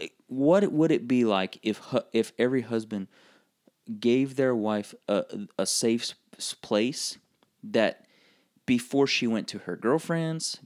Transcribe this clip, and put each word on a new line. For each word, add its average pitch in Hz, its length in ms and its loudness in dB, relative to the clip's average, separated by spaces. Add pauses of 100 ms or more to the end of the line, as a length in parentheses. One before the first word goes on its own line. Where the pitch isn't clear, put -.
(280)
what 156 440 4
would 156 200 4
it 120 160 0
be 123 180 4
like 95 360 0
if 107 180 -2
hu-, - 200 -4 (140)
if 113 260 0
every 127 220 2
husband 110 460 -6 (920)
gave 127 380 2
their 131 180 2
wife 107 400 -2 (140)
a, 98 160 0 (340)
a 95 60 0
safe 117 380 0
s-, - 120 -8 (220)
s-, - 160 -8
place - 640 -2 (460)
that 107 420 0 (600)
before 135 420 2
she - 200 -2
went 113 220 -2
to 104 100 -12
her 90 160 -8
girlfriends, 160 800 -2 (100)